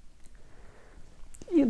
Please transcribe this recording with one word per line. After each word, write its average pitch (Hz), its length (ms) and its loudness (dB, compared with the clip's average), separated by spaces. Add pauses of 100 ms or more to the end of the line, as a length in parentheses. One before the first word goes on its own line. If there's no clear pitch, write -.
(1500)
І 311 180 8